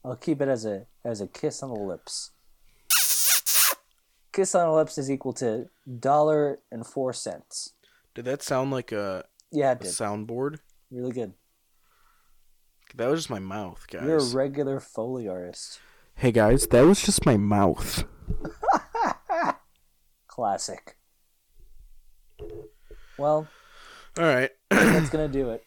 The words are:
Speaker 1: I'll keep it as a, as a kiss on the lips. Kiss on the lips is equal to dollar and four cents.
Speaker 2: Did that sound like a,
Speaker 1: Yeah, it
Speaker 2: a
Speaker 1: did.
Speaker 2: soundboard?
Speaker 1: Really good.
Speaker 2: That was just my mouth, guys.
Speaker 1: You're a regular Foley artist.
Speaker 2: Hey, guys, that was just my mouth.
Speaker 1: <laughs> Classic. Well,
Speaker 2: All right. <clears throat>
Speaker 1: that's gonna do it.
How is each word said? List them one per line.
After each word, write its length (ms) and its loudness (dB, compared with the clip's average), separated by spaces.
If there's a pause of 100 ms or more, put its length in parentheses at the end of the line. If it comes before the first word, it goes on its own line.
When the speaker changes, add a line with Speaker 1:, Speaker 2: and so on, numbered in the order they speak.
Speaker 1:
I'll 120 -8
keep 240 -2
it 80 2
as 160 0
a, 220 -4 (180)
as 160 -6
a 60 -6
kiss 360 -6
on 80 -10
the 100 -8
lips. 500 -10 (2000)
Kiss 220 0
on 140 4
the 60 2
lips 220 2
is 140 -4
equal 240 -4
to 340 -4 (300)
dollar 640 2 (100)
and 160 -12
four 260 -4
cents. 600 -12 (400)
Speaker 2:
Did 120 -14
that 160 -4
sound 280 0
like 220 -4
a, 320 -4 (260)
Speaker 1:
Yeah, 220 2
it 80 -2
Speaker 2:
a 40 -12
Speaker 1:
did. 80 -6
Speaker 2:
soundboard? 680 -6 (300)
Speaker 1:
Really 220 -8
good. 220 -8 (1600)
Speaker 2:
That 140 -2
was 120 2
just 100 -10
my 100 -6
mouth, 500 -10
guys. 140 -8
Speaker 1:
You're 140 2
a 60 2 (100)
regular 460 -2
Foley 480 -8
artist. 520 -10 (340)
Speaker 2:
Hey, 180 2
guys, 360 6
that 140 8
was 200 8
just 240 2
my 100 6
mouth. 680 2 (240)
Speaker 1:
<laughs> 260 -6 (1700)
Classic. 680 -6 (2250)
Well, 320 0 (680)
Speaker 2:
All 60 2
right. 260 4 (100)
<clears throat> 100 -16
Speaker 1:
that's 400 6
gonna 180 -2
do 220 -2
it. 160 -8